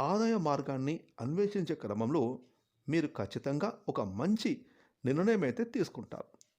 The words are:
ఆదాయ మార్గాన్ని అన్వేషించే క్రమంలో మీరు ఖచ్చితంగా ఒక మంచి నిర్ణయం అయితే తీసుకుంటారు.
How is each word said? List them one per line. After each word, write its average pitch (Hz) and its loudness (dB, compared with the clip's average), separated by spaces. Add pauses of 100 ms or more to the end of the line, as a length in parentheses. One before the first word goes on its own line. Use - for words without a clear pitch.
ఆదాయ 208 2
మార్గాన్ని 143 0 (260)
అన్వేషించే 170 0
క్రమంలో 113 0 (640)
మీరు 151 2
ఖచ్చితంగా 139 -2 (180)
ఒక 143 0 (200)
మంచి 202 2 (520)
నిర్ణయం 180 4
అయితే 139 0
తీసుకుంటారు. - -6 (300)